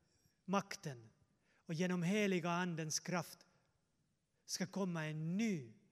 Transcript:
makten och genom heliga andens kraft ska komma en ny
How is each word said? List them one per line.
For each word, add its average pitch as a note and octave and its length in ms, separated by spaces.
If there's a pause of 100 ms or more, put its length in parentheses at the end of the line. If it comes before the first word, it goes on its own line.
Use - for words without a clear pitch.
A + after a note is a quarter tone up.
(460)
makten D#3+ 640 (560)
och E3+ 80
genom F3+ 300
heliga F#3 460
andens E3+ 500
kraft - 480 (1000)
ska - 220
komma F3 380
en D#3 320
ny E3+ 360 (180)